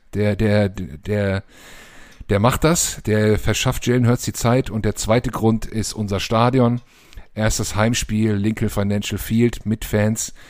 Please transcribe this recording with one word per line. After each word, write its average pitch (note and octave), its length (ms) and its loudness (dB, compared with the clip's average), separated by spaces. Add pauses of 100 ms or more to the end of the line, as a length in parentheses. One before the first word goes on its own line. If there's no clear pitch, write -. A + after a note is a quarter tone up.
(140)
Der, G#2 220 0
der, G#2 320 2
der, G2 760 -4 (880)
der G2+ 100 4
macht B2 260 2
das. - 400 0
Der G#2+ 340 4
verschafft - 480 0
Jalen B2 220 4
Hurts A#2+ 140 2
die G#2 100 -6
Zeit. B2 360 2
Und A2 140 -4
der G#2 120 0
zweite A#2+ 360 0
Grund A2+ 340 0
ist - 280 -6
unser G2 260 -4
Stadion. A#2+ 640 2 (520)
Erstes A2 420 -2
Heimspiel, G#2+ 580 0
Lincoln G#2+ 360 0
Financial G#2 480 -2
Field A2+ 480 0
mit G#2+ 200 -4
Fans. G#2+ 480 -2 (160)